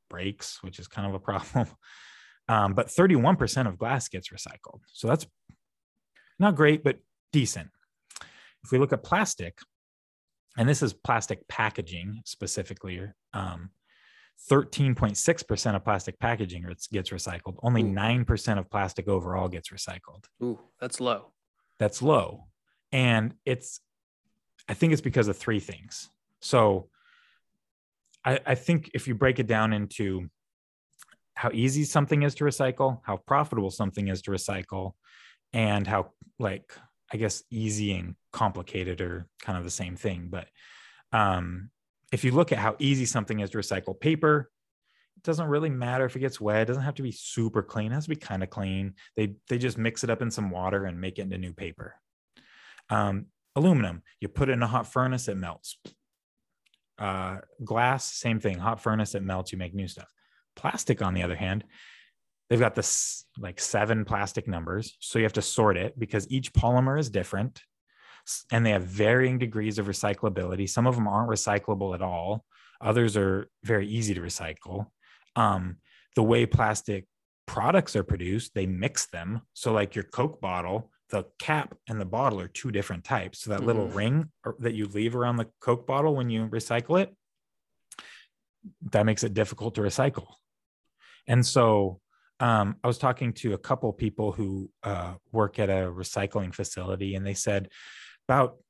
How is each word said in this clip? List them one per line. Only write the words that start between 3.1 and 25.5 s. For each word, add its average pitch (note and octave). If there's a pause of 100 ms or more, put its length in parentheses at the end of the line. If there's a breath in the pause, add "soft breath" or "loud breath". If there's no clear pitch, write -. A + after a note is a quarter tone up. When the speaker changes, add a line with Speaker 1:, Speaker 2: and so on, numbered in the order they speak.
Speaker 1:
percent B2+
of F2+
glass A#2+
gets F#2
recycled. - (100)
So -
that's D3+ (1120 soft breath)
not G3
great, D3+
but C3+ (340)
decent. A2 (920 loud breath)
If -
we B2+
look C#3
at C3
plastic, F3 (1000)
and A#2
this C#3+
is G#2
plastic -
packaging G2+
specifically, F#2 (320)
um, F#2 (800 soft breath)
thirteen C#3
point G#2
six -
percent G#2+
of F#2+
plastic -
packaging G2
gets, F2
gets F#2+
recycled. F#2
Only A#2+
Speaker 2:
Ooh. G#2
Speaker 1:
nine A2
percent G#2+
of F#2
plastic G2
overall F#2
gets F2+
recycled. F#2 (180)
Speaker 2:
Ooh, A#2+ (220)
that's B2+
low. A#2 (460)
Speaker 1:
That's G#2
low. C3 (440)
And A#2 (120)
it's, - (880)
I -
think E3
it's D3+
because A#2+
of F#2+
three G#2+